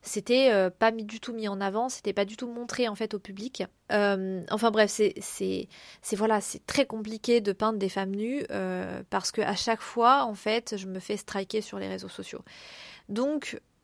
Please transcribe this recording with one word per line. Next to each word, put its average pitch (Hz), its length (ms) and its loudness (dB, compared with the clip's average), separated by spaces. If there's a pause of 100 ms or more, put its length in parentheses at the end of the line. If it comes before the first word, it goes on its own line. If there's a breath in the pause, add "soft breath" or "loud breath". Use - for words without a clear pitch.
C'était, 247 500 4
euh, 190 200 6
pas 226 200 4
mis, 226 120 -6
du 220 160 -10
tout 247 140 -10
mis 220 160 -4
en 196 100 -4
avant, 202 300 0
c'était 208 240 -4
pas 202 100 2
du 208 140 -4
tout 247 100 -6
montré, 240 400 -2
en 208 80 -4
fait, 220 180 -4
au 208 60 -4
public. 202 440 -8 (280)
Euh, 190 580 2
enfin 220 220 2
bref, 214 180 6
c'est, 208 300 2
c'est, 190 480 -4 (340 loud breath)
c'est, - 140 -4
voilà, 214 240 2
c'est - 260 -8
très 277 200 2
compliqué 220 560 0
de 202 100 0
peindre 214 260 0
des 196 120 0
femmes 196 260 -2
nues, 240 360 -2
euh, 185 580 -4
parce 190 240 0
que 220 80 0
à 208 120 0
chaque - 280 0
fois, 247 420 4
en 226 100 -2
fait, 220 440 -2
je 190 100 -10
me 185 120 -8
fais 208 180 -4
striker 196 420 -4
sur 202 180 -8
les 190 120 -6
réseaux 185 180 -8
sociaux. - 340 -12 (680 loud breath)
Donc, 277 520 -2 (220)